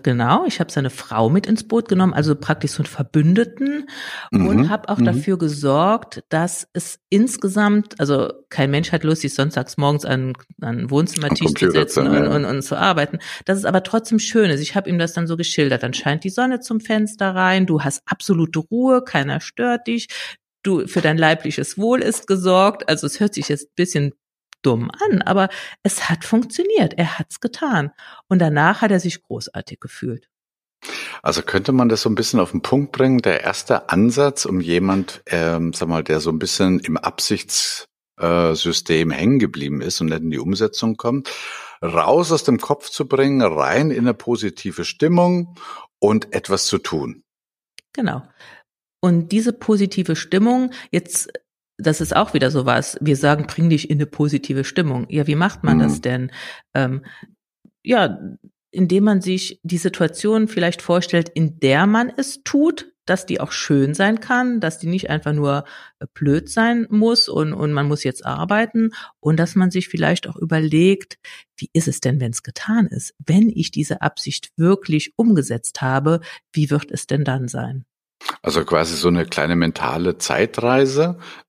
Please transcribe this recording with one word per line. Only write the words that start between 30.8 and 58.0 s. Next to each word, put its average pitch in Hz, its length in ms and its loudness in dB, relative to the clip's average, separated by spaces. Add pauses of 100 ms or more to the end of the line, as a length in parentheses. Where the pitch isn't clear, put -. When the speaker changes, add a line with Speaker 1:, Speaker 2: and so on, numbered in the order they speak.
Speaker 2:
Also - 200 -2
könnte 98 300 0
man 127 160 4
das 110 140 0
so 117 60 2
ein 107 60 2
bisschen 113 260 0
auf 90 100 0
den - 120 -4
Punkt 139 300 0
bringen, 131 260 2
der 95 240 0
erste - 480 -2
Ansatz, 120 540 2
um 92 160 -2
jemand, 92 640 0
ähm, 82 460 0
sag 85 160 -4
mal, 80 160 -2
der 78 160 0
so 82 100 -2
ein 80 80 0
bisschen 92 420 0
im 80 160 -4
Absichts-, - 920 -4 (340)
äh, 85 340 2
System 80 560 0
hängen 95 280 2
geblieben 71 420 -2
ist - 200 -6
und 80 80 -2
nicht 80 140 -4
in 82 80 -4
die 71 80 -4
Umsetzung 104 580 -2
kommt, 131 340 -4 (520)
raus 95 500 2
aus 151 120 0
dem 120 140 2
Kopf - 320 -4
zu 135 180 -6
bringen, 135 340 2
rein 90 480 2
in 120 100 -2
eine 120 140 2
positive 98 680 -6
Stimmung 175 720 2 (420)
und 107 340 2
etwas 95 340 -2
zu 98 120 -2
tun. 69 440 -6 (680)
Speaker 1:
Genau. 139 300 -4 (800)
Und 170 320 2
diese 220 200 0
positive 196 640 0
Stimmung, 247 540 2 (200)
jetzt, - 420 -4 (460)
das 156 220 0
ist 156 140 -2
auch 214 180 0
wieder 135 180 2
sowas, 127 500 0
wir 151 160 2
sagen, 147 300 2
"Bring 165 220 0
dich 156 220 2
in 147 80 2
eine 147 80 0
positive 139 580 -2
Stimmung." 131 440 -2
Ja, 147 180 0
wie 147 80 2
macht 170 300 -2
man 156 140 4
das 151 180 2
Speaker 2:
Mhm. - 60 -10
Speaker 1:
denn? 127 300 -4 (420)
Ähm, 135 300 -2 (800)
ja, 190 360 2 (520)